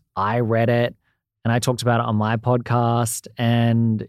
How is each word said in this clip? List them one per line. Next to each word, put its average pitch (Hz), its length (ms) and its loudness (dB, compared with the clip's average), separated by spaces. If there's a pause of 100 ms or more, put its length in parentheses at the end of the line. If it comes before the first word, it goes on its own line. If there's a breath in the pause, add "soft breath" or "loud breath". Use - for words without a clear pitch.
(160)
I 107 240 -2
read 113 280 0
it 120 260 0 (500)
and 117 80 0
I 120 60 2
talked 120 240 -2
about 117 180 2
it 120 60 -2
on 113 100 -2
my 107 200 0
podcast 120 880 -2 (100)
and 117 720 2